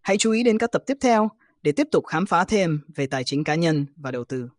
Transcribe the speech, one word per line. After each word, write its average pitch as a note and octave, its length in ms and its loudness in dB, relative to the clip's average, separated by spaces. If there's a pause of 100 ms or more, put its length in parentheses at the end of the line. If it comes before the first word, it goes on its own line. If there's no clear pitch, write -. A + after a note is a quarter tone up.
Hãy G3+ 180 0
chú A3 140 0
ý A3 100 0
đến A3 160 4
các A#3 140 -2
tập - 140 -2
tiếp C#4 140 -2
theo A3 300 2 (320)
để D3+ 100 2
tiếp D4 200 2
tục E3 140 2
khám E3+ 200 -2
phá F3+ 180 2
thêm F3 360 0 (140)
về C#3 120 -4
tài C3 180 -6
chính C#3+ 200 -2
cá D3+ 100 -2
nhân D#3 320 2 (100)
và C#3 140 -10
đầu B2 140 -6
tư. B2+ 240 -8 (100)